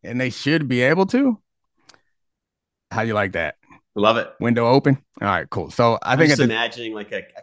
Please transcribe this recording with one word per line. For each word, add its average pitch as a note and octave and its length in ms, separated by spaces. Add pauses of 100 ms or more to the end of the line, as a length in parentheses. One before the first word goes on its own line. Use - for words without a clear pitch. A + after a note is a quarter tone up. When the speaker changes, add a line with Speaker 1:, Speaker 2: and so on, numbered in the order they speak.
Speaker 1:
and A#2 160
they B2+ 100
should D3 380
be B2 140
able E3+ 240
to. B3+ 340 (1500)
How A2+ 100
you A2+ 120
like G2+ 180
that? E2 240 (380)
Speaker 2:
Love G#2+ 220
it. - 240
Speaker 1:
Window A#2 260
open? C#3 300 (240)
All G2+ 80
right, F2 220
cool. F2 200
So A#2 320
I A#2+ 100
Speaker 2:
I'm C3 60
Speaker 1:
think D#3 120
Speaker 2:
just B2+ 100
Speaker 1:
at B2+ 80
the A2+ 60
Speaker 2:
imagining, A#2 400
like, G#2 180
a, G2+ 60
a - 240